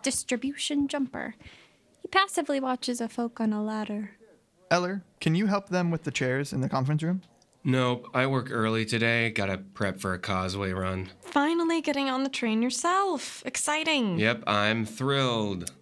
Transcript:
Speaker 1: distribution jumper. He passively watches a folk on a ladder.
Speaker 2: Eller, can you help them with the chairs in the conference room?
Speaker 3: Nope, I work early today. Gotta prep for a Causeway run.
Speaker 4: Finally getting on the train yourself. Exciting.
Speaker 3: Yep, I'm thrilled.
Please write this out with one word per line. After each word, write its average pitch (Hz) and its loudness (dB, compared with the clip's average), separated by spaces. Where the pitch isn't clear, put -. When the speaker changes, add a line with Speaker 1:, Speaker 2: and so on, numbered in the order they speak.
Speaker 1:
distribution 277 -2
jumper. 262 -4
He - -10
passively 330 2
watches 254 -2
a 226 -2
folk 233 -4
on 220 2
a 214 -2
ladder. 214 -4
Speaker 2:
Eller, 180 0
can 160 2
you 202 4
help 196 0
them 175 2
with 160 -2
the 143 -4
chairs 135 0
in 131 -2
the 131 0
conference 139 0
room? 180 0
Speaker 3:
Nope, 127 2
I 131 4
work 127 0
early 110 2
today. 117 2
Gotta 98 0
prep 95 -4
for 95 -2
a 90 -4
Causeway 92 -2
run. 95 -2
Speaker 4:
Finally 330 2
getting 277 0
on 262 -2
the 269 -2
train 226 0
yourself. 339 0
Exciting. 294 0
Speaker 3:
Yep, 110 2
I'm 107 2
thrilled. 113 0